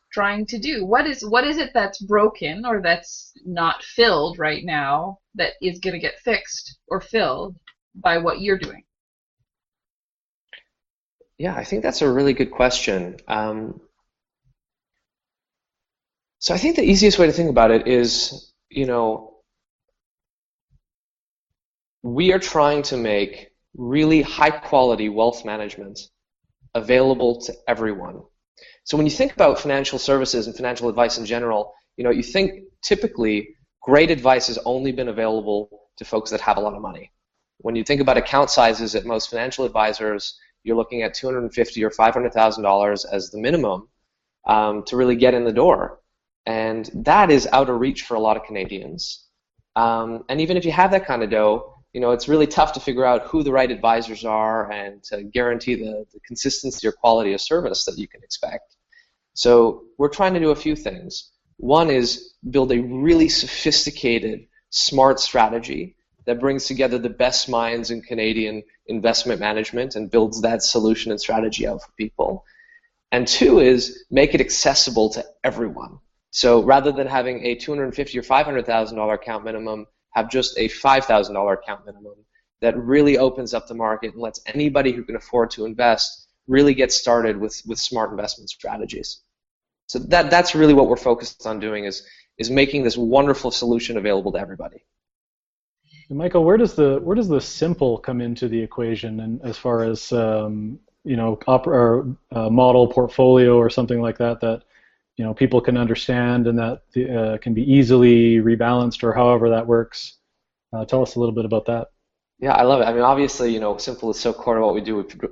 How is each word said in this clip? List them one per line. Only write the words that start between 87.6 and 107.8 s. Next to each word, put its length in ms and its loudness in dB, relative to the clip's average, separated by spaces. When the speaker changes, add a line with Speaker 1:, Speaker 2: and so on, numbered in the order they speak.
Speaker 2:
with 100 -10
smart 320 -4
investment 400 -10
strategies. 720 -12
So 120 -8
that, 300 2
that's 240 4
really 200 8
what 160 8
we're 80 2
focused 500 -2
on 140 -8
doing 240 -6
is, 200 -10
is 120 -6
making 340 2
this 140 0
wonderful 540 2
solution 440 -2
available 380 -2
to 60 -4
everybody. 440 -14
Speaker 3:
And 80 -8
Michael, 260 2
where 140 6
does 160 2
the, 300 4
where 120 0
does 140 0
the 100 2
simple 580 -2
come 220 -6
into 300 -4
the 100 -4
equation, 640 -6
and 220 -8
as 140 -8
far 260 -2
as, 280 -6
um, 680 -4
you 100 -4
know, 320 -2
op-, 200 4
or, 500 2
uh, 160 -2
model 380 6
portfolio 680 6
or 120 4
something 320 -2
like 160 -4
that 240 -2
that, 220 -2
you 80 -6
know, 100 -4
people 280 2
can 160 0
understand 680 0
and 120 2
that, 220 -4
uh, 280 -2
can 160 -4
be 180 0
easily 640 8